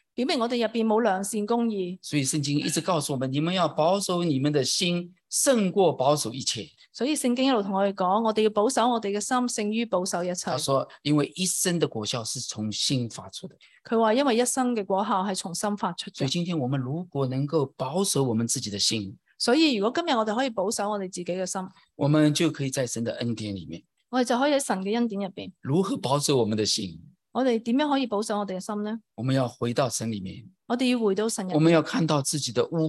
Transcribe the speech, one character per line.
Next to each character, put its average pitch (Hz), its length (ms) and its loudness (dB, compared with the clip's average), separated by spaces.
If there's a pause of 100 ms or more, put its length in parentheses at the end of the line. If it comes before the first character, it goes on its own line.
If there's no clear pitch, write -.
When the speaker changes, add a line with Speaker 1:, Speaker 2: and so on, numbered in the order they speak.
(140)
Speaker 1:
表 240 120 -2
明 302 140 0
我 233 100 0
哋 247 80 -2
入 220 160 0
邊 226 120 0
冇 220 160 4
良 196 220 2
善 208 220 -2
公 233 220 2
義。 190 340 -4
Speaker 2:
所 - 160 -4
以 139 80 2
聖 151 160 0
經 143 180 0
一 175 100 -2
直 156 120 -2
告 175 180 0
訴 143 140 -4
我 135 40 -2
們， 131 140 -2
你 135 80 0
們 165 140 0
要 180 140 2
保 160 320 2
守 180 240 0
你 151 160 2
們 147 120 0
的 147 140 2
心， 175 480 -2 (180)
勝 226 400 2
過 175 220 4
保 135 220 4
守 117 180 -4
一 135 80 -8
切。 101 260 -6 (240)
Speaker 1:
所 - 140 -4
以 302 100 0
聖 247 200 0
經 262 100 0
一 269 60 4
路 233 100 2
同 196 120 -4
我 196 120 2
哋 196 80 0
講， 196 320 2
我 220 80 2
哋 214 80 2
要 214 80 4
保 208 180 2
守 247 220 2
我 233 100 0
哋 202 180 -4
嘅 - 40 -2
心， - 160 -2 (100)
勝 214 240 -2
於 226 140 0
保 196 180 0
守 185 200 -2
一 180 100 -2
切。 180 120 -6
Speaker 2:
他 - 120 -2
說， - 320 0 (140)
因 147 120 4
為 147 200 2
一 185 100 -2
生 180 320 0
的 156 100 2
果 110 160 -6
效 117 200 -4
是 113 180 -6
從 107 300 -6
心 123 360 -2
發 - 220 -12
出 - 180 -14
的。 - 80 -18 (320)
Speaker 1:
佢 233 100 0
話， 220 180 4
因 277 100 2
為 233 120 4
一 240 60 2
生 247 320 0
嘅 214 80 -2
果 196 220 0
效 202 180 0
係 202 120 -2
從 180 200 -8
心 208 220 -2
發 185 160 -2
出 - 180 -10
嘅。 - 60 -18
Speaker 2:
所 143 100 0
以 - 20 0
今 175 140 0
天 170 140 -2
我 127 100 0
們 139 140 0
如 139 240 -4
果 139 220 -2
能 131 200 -2
夠 143 300 0
保 143 260 -2
守 139 200 0
我 123 100 0
們 113 140 2
自 131 120 -2
己 104 120 -8
的 101 80 -6
心， 104 360 -2 (220)
Speaker 1:
所 - 180 2
以 302 200 4
如 202 120 0
果 254 80 0
今 339 160 0
日 247 60 4
我 220 80 2
哋 214 80 -2
可 240 100 0
以 269 60 0
保 208 220 -2
守 208 180 -4
我 214 80 -4
哋 196 60 -6
自 185 200 -10
己 - 20 -8
嘅 185 200 -4
心， 185 160 -4 (340)
Speaker 2:
我 143 120 0
們 151 260 6
就 160 160 2
可 139 160 -4
以 135 60 -4
在 131 160 -2
神 113 160 -4
的 113 140 -2
恩 120 180 -2
典 107 200 -6
裏 85 120 -10
面。 82 160 -12 (260)
Speaker 1:
我 247 100 0
哋 254 40 4
就 247 160 2
可 277 100 2
以 302 40 2
喺 277 60 2
神 208 220 -2
嘅 202 140 -2
恩 240 120 2
典 202 140 -4
入 196 60 -4
邊。 190 240 -12 (100)
Speaker 2:
如 151 220 2
何 226 140 -2
保 135 200 0
守 143 200 2
我 117 80 4
們 107 120 0
的 107 80 0
心？ 92 340 -4 (340)
Speaker 1:
我 240 120 0
哋 233 160 2
點 233 140 0
樣 294 120 2
可 277 120 2
以 262 80 0
保 208 120 -2
守 214 200 -2
我 202 80 -4
哋 190 80 -6
嘅 185 40 -6
心 208 220 -6
呢？ 214 180 -6 (140)
Speaker 2:
我 - 80 -10
們 131 140 0
要 131 120 2
回 120 240 -4
到 131 160 2
神 113 240 -4
裏 107 80 -6
面。 92 240 -10 (220)
Speaker 1:
我 233 100 -2
哋 247 160 0
要 247 60 2
回 214 160 2
到 208 160 0
神 208 160 -4
入 185 40 -6
面。 180 60 -4
Speaker 2:
我 151 40 4
們 165 120 8
要 160 120 6
看 160 240 0
到 151 160 4
自 - 160 -2
己 127 120 -4
的 117 180 2
污 160 200 0